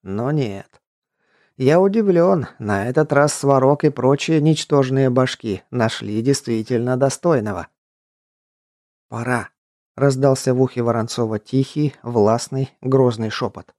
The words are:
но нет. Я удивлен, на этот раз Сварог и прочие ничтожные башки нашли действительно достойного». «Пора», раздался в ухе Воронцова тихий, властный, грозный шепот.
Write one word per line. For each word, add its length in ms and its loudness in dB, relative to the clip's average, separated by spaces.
но 300 -6
нет. 500 -6
Я 220 4
удивлен, 680 2
на 300 -4
этот 260 0
раз 200 2
Сварог 500 2
и 60 4
прочие 520 0
ничтожные 720 2
башки 580 -2
нашли 520 -4
действительно 760 -2
достойного». 680 -2
«Пора», 400 -6
раздался 580 2
в 80 2
ухе 200 0
Воронцова 580 -2
тихий, 540 -2
властный, 680 0
грозный 480 0
шепот. 500 -10